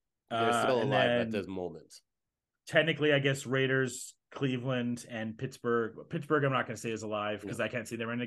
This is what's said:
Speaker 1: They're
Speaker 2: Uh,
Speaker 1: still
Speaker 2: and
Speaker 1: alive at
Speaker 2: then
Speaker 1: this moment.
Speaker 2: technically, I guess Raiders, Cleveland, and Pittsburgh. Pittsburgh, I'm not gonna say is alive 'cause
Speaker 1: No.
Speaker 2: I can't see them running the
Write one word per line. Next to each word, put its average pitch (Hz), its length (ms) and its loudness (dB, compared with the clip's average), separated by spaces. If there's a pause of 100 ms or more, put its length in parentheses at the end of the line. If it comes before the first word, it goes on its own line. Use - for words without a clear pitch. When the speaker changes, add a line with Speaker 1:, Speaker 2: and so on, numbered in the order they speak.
(300)
Speaker 1:
They're 117 100 -2 (100)
Speaker 2:
Uh, 117 140 4
Speaker 1:
still 120 180 4
Speaker 2:
and 107 80 2
Speaker 1:
alive 123 200 4
at 120 100 4
Speaker 2:
then 117 120 0
Speaker 1:
this 98 160 -2
moment. 90 540 -8 (640)
Speaker 2:
technically, 151 480 2
I 143 60 6
guess 139 260 0
Raiders, 131 680 0 (160)
Cleveland, 123 800 -2
and 110 280 -6
Pittsburgh. 117 720 -2
Pittsburgh, 156 340 0
I'm 139 100 4
not 120 120 2
gonna 117 120 -6
say 117 140 -6
is 107 120 -4
alive 104 420 -2
'cause 95 140 -6
Speaker 1:
No. 110 60 0
Speaker 2:
I - 20 0
can't 110 200 -6
see 120 80 -8
them 113 120 -4
running 120 140 -2
the 120 60 -4